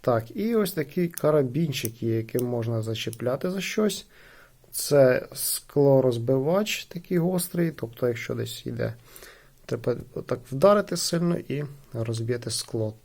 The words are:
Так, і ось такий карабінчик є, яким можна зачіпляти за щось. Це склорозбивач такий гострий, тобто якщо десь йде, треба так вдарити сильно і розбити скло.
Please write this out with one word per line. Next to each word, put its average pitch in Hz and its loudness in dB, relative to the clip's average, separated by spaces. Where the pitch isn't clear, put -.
Так, 117 0
і 226 0
ось 208 2
такий 170 -2
карабінчик 147 0
є, 113 0
яким 117 -2
можна 117 -2
зачіпляти 117 -4
за 190 -6
щось. 208 -2
Це 131 4
склорозбивач 135 2
такий 175 -4
гострий, 175 0
тобто 123 -4
якщо 117 -4
десь 113 -6
йде, 113 -4
треба 120 -2
так - -4
вдарити 196 4
сильно 170 0
і 143 -6
розбити 113 -4
скло. 110 -4